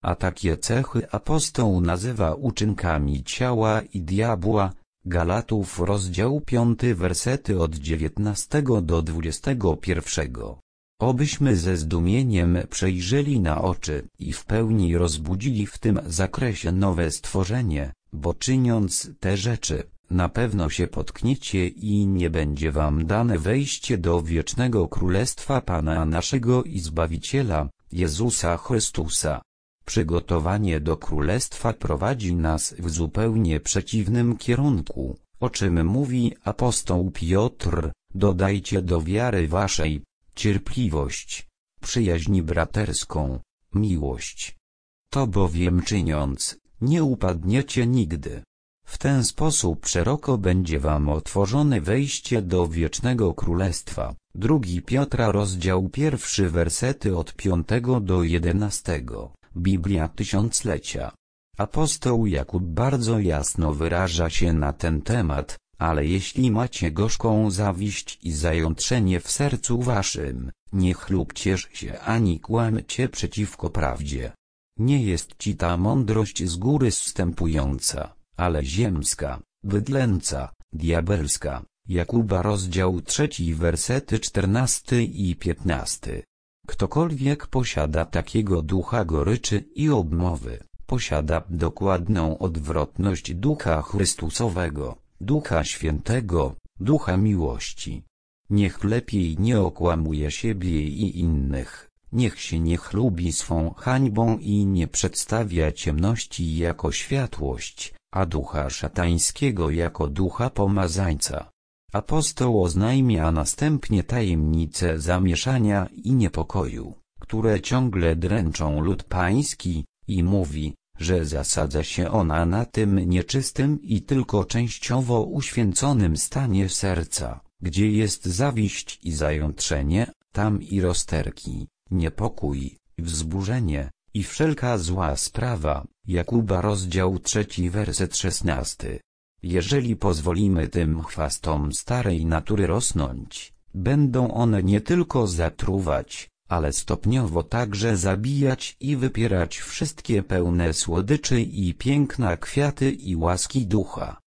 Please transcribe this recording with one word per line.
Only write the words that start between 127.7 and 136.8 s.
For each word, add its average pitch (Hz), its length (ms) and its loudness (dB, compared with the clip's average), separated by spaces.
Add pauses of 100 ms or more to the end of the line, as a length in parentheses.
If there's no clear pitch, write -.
jest 104 340 0
zawiść 107 800 -2
i 82 100 -6
zajątrzenie, 76 1000 0 (220)
tam 104 300 0
i 98 180 -2
rozterki, - 880 -2 (220)
niepokój, 76 880 -2 (220)
wzburzenie, 82 920 -2 (240)
i 104 80 -2
wszelka 123 560 0
zła 85 380 -2
sprawa. 76 680 -4 (200)
Jakuba, 95 540 2
rozdział 92 580 0